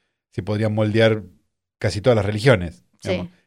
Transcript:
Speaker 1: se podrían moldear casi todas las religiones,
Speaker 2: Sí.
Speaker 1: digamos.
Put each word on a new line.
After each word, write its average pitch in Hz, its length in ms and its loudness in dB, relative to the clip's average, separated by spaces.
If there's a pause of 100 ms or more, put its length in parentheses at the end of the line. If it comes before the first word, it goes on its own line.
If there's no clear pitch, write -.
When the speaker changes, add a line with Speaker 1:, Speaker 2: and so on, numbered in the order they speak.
(340)
Speaker 1:
se - 80 -6
podrían 107 320 -2
moldear 110 500 2 (540)
casi 104 220 -4
todas 120 160 4
las 101 80 0
religiones, 104 600 0 (180)
Speaker 2:
Sí. - 80 -6
Speaker 1:
digamos. 180 220 -6 (140)